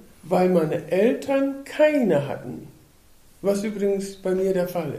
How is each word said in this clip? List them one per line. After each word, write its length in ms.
weil 260
meine 420
Eltern 720
keine 640
hatten." 400
Was 220
übrigens 540
bei 180
mir 180
der 140
Fall 320